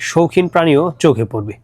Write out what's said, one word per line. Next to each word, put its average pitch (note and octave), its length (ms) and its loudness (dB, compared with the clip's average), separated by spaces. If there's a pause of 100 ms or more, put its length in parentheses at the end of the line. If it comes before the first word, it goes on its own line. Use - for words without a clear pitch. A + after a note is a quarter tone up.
শৌখিন E3+ 440 0
প্রাণীও E3 520 2
চোখে A#2 260 2
পড়বে। G#2 280 -8 (100)